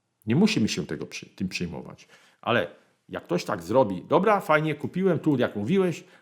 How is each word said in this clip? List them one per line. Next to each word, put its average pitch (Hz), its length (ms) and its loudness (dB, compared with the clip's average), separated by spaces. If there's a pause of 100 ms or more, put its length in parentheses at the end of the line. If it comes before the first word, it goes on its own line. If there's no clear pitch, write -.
(260)
Nie 113 100 2
musimy 160 320 4
się 80 180 -4
tego 78 200 -8
przy-, - 200 -14
tym 95 220 -6
przejmować. 76 600 -10 (320)
Ale 117 260 0 (420)
jak 90 160 -10
ktoś 170 200 -2
tak 101 180 -4
zrobi: 98 460 2
"Dobra, 190 320 2
fajnie, 151 340 2
kupiłem 170 440 0
tu, 147 180 2
jak 117 200 0
mówiłeś, 170 480 0 (180)